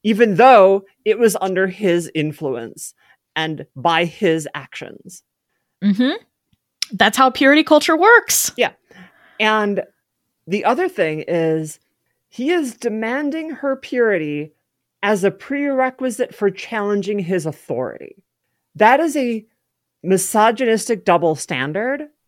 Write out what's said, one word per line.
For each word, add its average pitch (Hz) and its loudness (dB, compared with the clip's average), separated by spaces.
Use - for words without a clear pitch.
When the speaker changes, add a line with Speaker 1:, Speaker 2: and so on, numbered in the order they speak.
Speaker 1:
even 214 2
though 196 6
it 214 0
was 226 2
under 190 -2
his 180 -2
influence 147 -8
and 160 -6
by 165 0
his 165 -2
actions. - -18
Speaker 2:
Mm-hmm. 247 0
That's 208 2
how 262 6
purity 285 4
culture 302 4
works. 370 4
Speaker 1:
Yeah. 233 0
And 208 0
the 190 -4
other 320 0
thing 156 -4
is, 160 -2
he 262 -6
is 294 -2
demanding 262 -6
her 269 -6
purity 165 -2
as 202 0
a 196 2
prerequisite 262 -4
for 202 0
challenging 208 -4
his 180 -2
authority. - -8
That 240 6
is 311 -2
a 233 -2
misogynistic 220 0
double 170 2
standard 208 -6